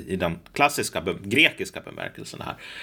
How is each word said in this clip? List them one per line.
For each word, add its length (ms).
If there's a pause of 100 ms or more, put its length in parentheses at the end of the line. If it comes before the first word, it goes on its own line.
(140)
i 20
den 240 (140)
klassiska 480
be-, 220
grekiska 580
bemärkelsen 600
här. 140 (280)